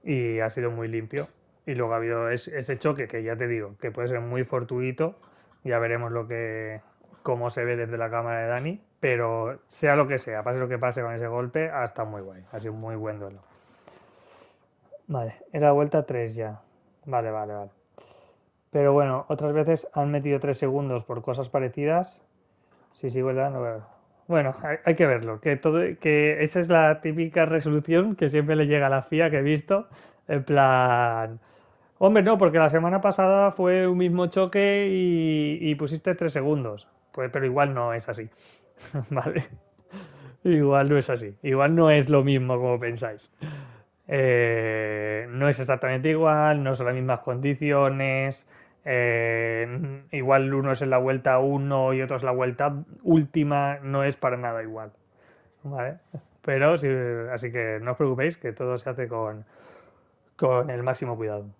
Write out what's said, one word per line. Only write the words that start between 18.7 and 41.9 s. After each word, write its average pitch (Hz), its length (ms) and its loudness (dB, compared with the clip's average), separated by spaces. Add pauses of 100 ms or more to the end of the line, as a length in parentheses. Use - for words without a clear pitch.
Pero 143 220 4
bueno, 139 340 0
otras 147 260 -4
veces 156 400 0
han 147 180 -2
metido 143 280 -2
tres 139 180 -2
segundos 135 460 -2
por 120 180 -8
cosas 127 280 -6
parecidas. 147 720 -2 (720)
Sí, - 160 -8
sí, 127 120 -2
vuelta, 131 280 0
no 131 120 -6
veo. 113 240 -8 (420)
Bueno, 147 360 2
hay, 151 220 -4
hay 170 100 4
que 165 100 4
verlo, 113 360 0
que 143 160 0
todo, 160 220 0 (200)
que 151 440 2
esa 156 160 0
es 170 100 -2
la 156 320 6
típica 165 440 2
resolución 160 720 2
que 151 140 0
siempre 151 260 2
le 151 120 4
llega 143 200 4
a - 20 4
la 135 140 2
fia 160 260 2
que 147 100 2
he - 20 0
visto, 151 460 0 (420)
en 143 160 0
plan, 123 960 4 (580)
"Hombre, 196 260 6
no, 214 140 4
porque 170 200 4
la 156 120 6
semana 170 320 2
pasada 196 500 4
fue 185 360 2
un 180 100 2
mismo 180 300 2
choque 202 640 2
y, 160 720 0
y 156 140 0
pusiste 151 400 -2
tres 170 180 -2
segundos". 135 540 -2 (240)
Pues, 127 200 -6
pero 135 140 -2
igual 139 280 2
no 120 200 -2
es 117 160 -6
así, 107 200 -10 (480)
<laughs> - 320 -10
¿vale? 143 360 -2 (1000)
Igual 143 460 4
no 147 80 4
es 135 120 0
así, 113 340 -6
igual 139 320 2
no 160 160 8